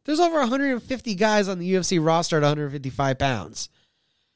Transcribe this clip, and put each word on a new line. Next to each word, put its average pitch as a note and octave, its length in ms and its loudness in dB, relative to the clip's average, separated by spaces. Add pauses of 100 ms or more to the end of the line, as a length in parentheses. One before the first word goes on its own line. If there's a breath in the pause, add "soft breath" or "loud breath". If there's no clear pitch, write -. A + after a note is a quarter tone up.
there's D4+ 160 -2
over E4 220 2
a B3 60 2
hundred C4+ 260 0
and A3+ 100 -4
fifty A3+ 320 -6
guys G#3 320 2
on F#3+ 100 -4
the F3 100 -6
U F#3 120 2
F E3+ 60 -2
C F3+ 140 2
roster E3 360 2
at D3 80 2
a D3 40 4
hundred D3 260 0
fifty-five C3+ 440 -2
pounds. A#2+ 520 -4 (680)